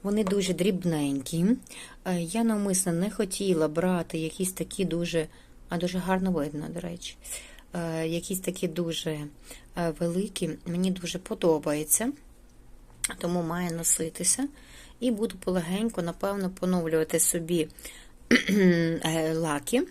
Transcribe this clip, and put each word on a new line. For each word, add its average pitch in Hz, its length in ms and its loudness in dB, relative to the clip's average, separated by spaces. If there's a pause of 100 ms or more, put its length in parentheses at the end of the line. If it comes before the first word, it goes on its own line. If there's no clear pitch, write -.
Вони 208 220 2
дуже 185 280 2
дрібненькі. 165 920 2 (580)
Е, 180 160 0
я 185 240 0
навмисно 196 480 2
не 180 180 2
хотіла 185 580 2
брати 165 500 0
якісь 160 340 -2
такі 190 320 -4
дуже, 165 420 0 (420)
а 175 100 -2
дуже 180 200 0
гарно 190 340 2
видно, 151 420 -2
до 170 60 -6
речі. 175 360 -10 (580)
Е, 160 340 -2
якісь 170 320 -2
такі 185 280 -2
дуже, 165 420 -2
е, 151 180 -4 (720)
великі. 170 500 -2 (160)
Мені 180 240 0
дуже 175 280 -4
подобається. 160 920 2 (1040)
Тому 175 240 0
має 170 280 -2
носитися. 165 800 -2 (520)
І 247 100 2
буду 208 340 -2
полегенько, 185 580 0
напевно, 190 480 -2
поновлювати 165 680 2
собі, 165 480 2 (320)
<clears throat> - 500 2
е, 165 840 4
лаки. 160 560 0